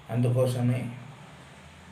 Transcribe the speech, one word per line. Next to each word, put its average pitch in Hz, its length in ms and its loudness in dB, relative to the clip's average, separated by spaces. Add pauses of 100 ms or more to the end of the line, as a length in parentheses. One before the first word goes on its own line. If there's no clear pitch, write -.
అందుకోసమే 123 880 2 (960)